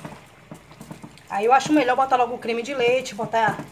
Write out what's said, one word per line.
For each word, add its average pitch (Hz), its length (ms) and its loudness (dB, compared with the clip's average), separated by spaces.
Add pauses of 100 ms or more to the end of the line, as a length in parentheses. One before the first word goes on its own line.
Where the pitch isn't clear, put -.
(1300)
Aí 202 180 -2
eu 240 60 6
acho 269 200 4
melhor 254 240 4
botar 262 200 2
logo 247 180 0
o 240 40 -10
creme 233 240 -4
de 262 120 -8
leite, 254 400 0
botar... 214 420 0 (160)